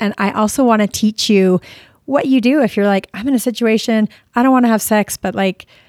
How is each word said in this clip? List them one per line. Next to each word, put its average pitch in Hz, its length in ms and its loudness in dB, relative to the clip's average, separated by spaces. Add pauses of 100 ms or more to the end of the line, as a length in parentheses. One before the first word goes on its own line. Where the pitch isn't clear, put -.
And 208 160 -4
I 202 140 -2
also 214 340 -2
wanna 220 220 2
teach - 420 -4
you 190 320 2 (460)
what 285 200 0
you 262 140 2
do 269 220 2
if 214 120 -2
you're 202 120 0
like, 196 260 -2
"I'm 208 160 -8
in 277 60 0
a 254 60 2
situation, 220 680 -2 (260)
I 240 80 0
don't 262 100 4
wanna 247 160 4
have 220 120 2
sex, - 380 -2
but, 190 160 -8
like, 190 320 -4 (220)